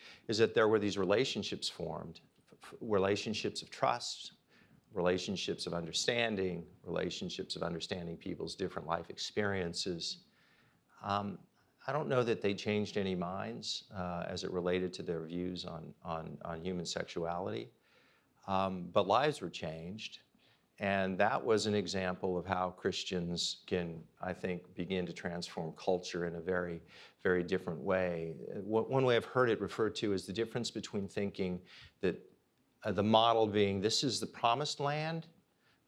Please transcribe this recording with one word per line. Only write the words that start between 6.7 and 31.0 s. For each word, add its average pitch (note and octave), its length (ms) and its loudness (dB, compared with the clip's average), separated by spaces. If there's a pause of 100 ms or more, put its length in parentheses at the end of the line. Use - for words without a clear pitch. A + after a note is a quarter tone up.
relationships F2 720 -4
of E2+ 80 -4
understanding E2+ 540 -4
people's E2 400 -6
different F2+ 320 -4
life E2+ 200 -2
experiences. F#2 1080 -4 (880)
Um, G2+ 340 -2 (480)
I C3+ 60 -4
don't D3 160 -2
know B2+ 140 4
that A2+ 180 2
they G2+ 140 2
changed G#2 420 0
any F#2+ 200 0
minds, G#2 680 -6 (120)
uh, F2 320 -4
as F2+ 160 -6
it F2 80 -4
related F2+ 420 2
to - 80 -8
their E2 220 -4
views F2 400 -4
on, E2 280 -10 (120)
on, D#2+ 400 -6
on E2 180 -6
human F2+ 240 -2
sexuality, F2+ 840 -4 (760)
um, F#2+ 460 0
but F#2+ 160 4
lives C3 320 4
were F2 100 -4
changed. E2 720 -8 (580)
And G2 400 2
that A2 260 4
was G#2+ 220 4
an G#2 80 2
example F#2 640 0
of E2+ 80 -4
how F#2 240 2
Christians F2 960 -2
can, E2+ 340 -2 (200)
I F#2 120 -4
think, F2+ 440 -6
begin F2+ 300 -2
to E2+ 60 -6
transform E2+ 640 -6
culture F2+ 500 0
in E2+ 100 -4
a E2 40 -8
very, F2 400 -2 (440)
very F2+ 180 4
different F2 380 -2
way. F2 540 0 (160)
Uh, G#2+ 100 -8
w-, A2 240 2
one C3 200 2
way B2 120 6
I've A2 80 4
heard B2+ 260 4
it G2+ 100 2
referred G#2 360 0
to G#2+ 160 0
is F#2 120 0
the - 80 -6
difference A2 380 -2
between G#2 380 -4